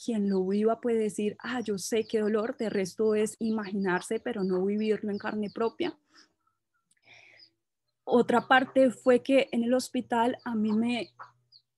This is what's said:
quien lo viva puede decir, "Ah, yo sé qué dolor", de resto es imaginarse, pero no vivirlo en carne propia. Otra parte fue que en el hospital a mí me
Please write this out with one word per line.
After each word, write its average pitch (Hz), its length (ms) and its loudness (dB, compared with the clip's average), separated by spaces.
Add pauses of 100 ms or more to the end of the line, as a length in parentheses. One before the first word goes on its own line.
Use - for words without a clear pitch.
quien 208 260 0
lo 190 180 0
viva 214 340 0
puede 233 160 0
decir, 214 420 -2
"Ah, 240 220 -6
yo 208 160 -4
sé 220 300 -2
qué 220 120 -2
dolor", 214 380 -2
de 214 120 -4
resto 208 440 0
es 214 260 0
imaginarse, 202 800 -2
pero 220 240 -6
no 185 220 0
vivirlo 208 460 -2
en 202 80 -4
carne 214 320 -6
propia. 226 460 -6 (2000)
Otra 233 440 2
parte 262 420 4
fue 247 320 4
que 269 300 2
en 233 120 0
el 233 120 0
hospital 247 680 -2
a 240 120 -4
mí 214 180 0
me 226 380 -2 (680)